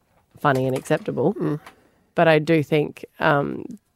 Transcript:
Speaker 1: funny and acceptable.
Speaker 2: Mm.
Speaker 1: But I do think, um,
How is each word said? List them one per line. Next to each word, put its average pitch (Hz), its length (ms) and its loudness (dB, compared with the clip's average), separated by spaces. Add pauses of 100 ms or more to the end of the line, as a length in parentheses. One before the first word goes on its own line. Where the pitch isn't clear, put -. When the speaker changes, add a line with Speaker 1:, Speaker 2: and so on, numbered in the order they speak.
(380)
Speaker 1:
funny 131 280 0
and 127 100 -2
acceptable. 143 580 -2
Speaker 2:
Mm. 151 260 -4 (540)
Speaker 1:
But 170 120 2
I 160 120 6
do 156 240 2
think, - 420 -2 (160)
um, 143 440 0 (320)